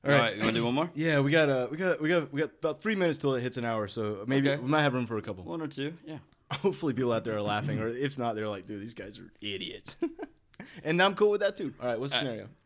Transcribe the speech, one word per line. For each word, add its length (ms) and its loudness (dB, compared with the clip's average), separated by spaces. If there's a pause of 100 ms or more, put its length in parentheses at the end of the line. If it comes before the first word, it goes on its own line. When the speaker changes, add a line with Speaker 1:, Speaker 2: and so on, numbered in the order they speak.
Speaker 1:
All 80 2
Speaker 2:
All 60 8
Speaker 1:
right. 120 6
Speaker 2:
right, 60 -2
you 60 -4
wanna 120 2
do 120 2
one 80 2
more? 180 0
Speaker 1:
<clears throat> 40 -20
Yeah, 260 4
we 100 4
got, 180 6
uh, 220 2
we 60 -6
got, 240 0
we 80 2
got, 240 2
we 80 -2
got 80 0 (100)
about 220 -2
three 140 0
minutes 240 2
till 160 2
it 60 -2
hits 160 -4
an 60 -4
hour, 240 0
so 400 -4
maybe 220 4
Speaker 2:
Okay. 120 0
Speaker 1:
we 60 -4
might 140 4
have 140 4
room 120 0
for 100 -4
a 40 -2
couple. 240 -8
Speaker 2:
One 160 -8
or 60 -4
two, 260 -6 (120)
yeah. 120 -12 (160)
Speaker 1:
<laughs> 180 -18
Hopefully 420 0
people 200 2
out 100 0
there 140 -2
are 60 -2
laughing, 360 0
or 80 -2
if 300 -4
not, 180 -2
they're 140 -4
like, 180 -8
"Dude, 140 -8
these 140 -12
guys 240 -14
are 200 -18
idiots." 600 -8
<laughs> 40 0 (760)
And 180 2
I'm 140 4
cool 140 6
with 120 2
that, 140 0
too. 260 -6
All 60 -4
right, 120 -2
what's 140 -4
the 60 2
Speaker 2:
All 60 -2
right. 60 -4
Speaker 1:
scenario? 180 -10 (160)